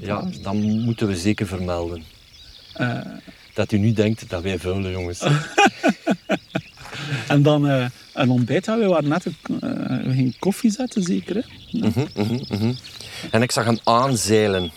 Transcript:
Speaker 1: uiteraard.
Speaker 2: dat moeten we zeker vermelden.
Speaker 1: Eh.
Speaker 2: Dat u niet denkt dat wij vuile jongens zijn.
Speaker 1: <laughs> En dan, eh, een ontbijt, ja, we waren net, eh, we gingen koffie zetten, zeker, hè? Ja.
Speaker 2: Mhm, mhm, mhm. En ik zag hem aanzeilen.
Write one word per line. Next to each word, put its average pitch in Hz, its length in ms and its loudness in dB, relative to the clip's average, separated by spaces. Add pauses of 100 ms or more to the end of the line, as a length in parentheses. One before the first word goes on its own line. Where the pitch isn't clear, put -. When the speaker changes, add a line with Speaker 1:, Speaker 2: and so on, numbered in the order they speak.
Speaker 1:
uiteraard. 104 440 -4
Speaker 2:
dat 98 100 -4
moeten 110 520 0
we 98 100 0
zeker 101 300 0
vermelden. 87 560 -4 (680)
Speaker 1:
Eh. 120 260 -2 (560)
Speaker 2:
Dat 101 180 -2
u 107 60 4
niet 104 180 4
denkt 107 340 2
dat 87 120 -4
wij 95 160 -2
vuile 92 320 -2
jongens 90 280 -6
zijn. 151 240 2
Speaker 1:
<laughs> - 20 -10 (1800)
En 147 140 6
dan, 147 260 4
eh, 131 180 2 (260)
een 135 180 2
ontbijt, 123 360 2
ja, 220 120 0
we 220 80 4
waren 156 220 2
net, 165 180 0
eh, 180 60 -6 (720)
we 131 100 0
gingen 127 240 2
koffie 202 320 0
zetten, 226 320 -2
zeker, 180 320 -2
hè? 214 60 -2 (260)
Ja. - 220 -2
Speaker 2:
Mhm, 131 160 0 (100)
mhm, 107 240 0 (160)
mhm. 110 180 2 (580)
En 113 120 4
ik 127 80 2
zag 117 140 0
hem 113 200 2
aanzeilen. 107 920 4